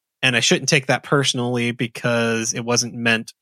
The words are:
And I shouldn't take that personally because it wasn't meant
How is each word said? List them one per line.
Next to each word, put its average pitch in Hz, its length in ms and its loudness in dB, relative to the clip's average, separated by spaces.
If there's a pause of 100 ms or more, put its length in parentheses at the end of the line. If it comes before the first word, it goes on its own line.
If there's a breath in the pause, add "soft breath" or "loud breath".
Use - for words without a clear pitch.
(240)
And 123 120 2
I 113 40 4
shouldn't - 280 2
take 143 180 2
that 123 160 0
personally 123 680 0
because 117 840 -2
it 117 100 -6
wasn't 120 300 0
meant 117 480 0